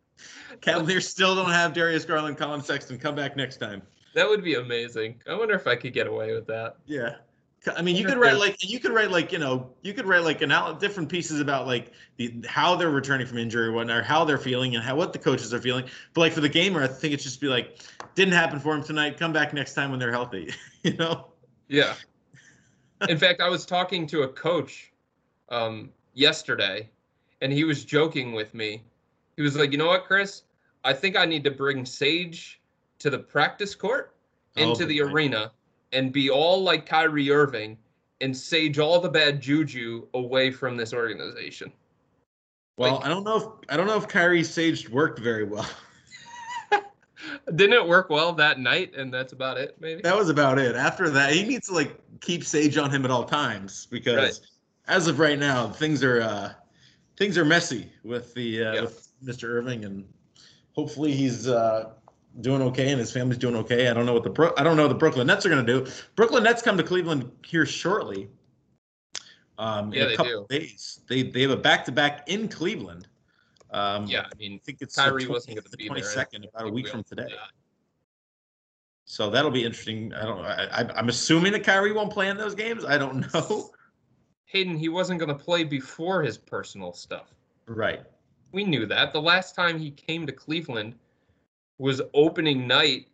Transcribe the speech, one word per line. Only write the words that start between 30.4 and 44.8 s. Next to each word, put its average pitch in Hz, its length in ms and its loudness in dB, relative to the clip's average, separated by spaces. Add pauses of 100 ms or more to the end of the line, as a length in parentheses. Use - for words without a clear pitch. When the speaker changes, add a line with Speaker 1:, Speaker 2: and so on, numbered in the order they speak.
Speaker 2:
I 135 80 2
think 190 240 0
I 185 80 4
need 156 220 0
to 147 60 2
bring 135 340 -2
Sage 165 720 -4 (400)
to 147 100 -2
the 123 100 -2
practice - 540 -2
court, - 420 -4 (420)
Speaker 1:
Oh, 151 140 4
Speaker 2:
into 165 140 0
the 151 140 0
Speaker 1:
boy. 147 80 2
Speaker 2:
arena, 131 440 0 (420)
and 131 180 0
be 135 180 2
all 170 340 4
like 170 240 2
Kyrie 156 420 2
Irving 123 480 2 (440)
and 131 140 -4
sage 156 440 0
all 165 200 4
the 175 100 -2
bad 147 320 2
juju 120 720 -2
away 131 380 2
from 127 260 -6
this 117 160 -6
organization." 107 800 -6 (1080)
Speaker 1:
Well, 127 180 2
Speaker 2:
Like 135 100 -4
Speaker 1:
I 139 40 0
don't 190 140 -2
know 220 140 0
if, - 320 -8
I 139 80 -2
don't 185 100 2
know 214 100 2
if 208 100 -4
Kyrie 175 360 4
saged 160 460 0